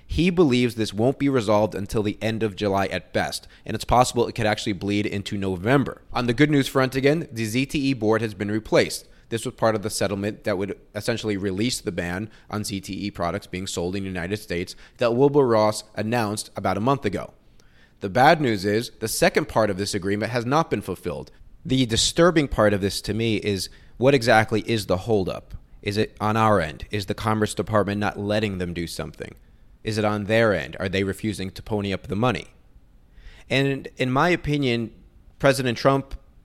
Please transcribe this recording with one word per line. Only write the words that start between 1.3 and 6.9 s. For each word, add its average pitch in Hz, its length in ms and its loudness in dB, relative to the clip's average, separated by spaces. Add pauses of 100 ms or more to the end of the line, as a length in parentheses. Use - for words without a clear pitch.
until 101 260 -2
the 101 180 -2
end 110 220 -2
of 104 140 -2
July 98 300 0
at - 260 -8
best, 87 340 -4 (180)
and - 120 -6
it's - 80 -10
possible 120 420 4
it 104 80 -6
could 110 120 0
actually 107 260 0
bleed 101 340 0
into 101 320 -6
November. 98 640 0 (100)
On 123 140 -2
the 120 80 2
good 151 160 4
news 139 160 2
front 131 300 0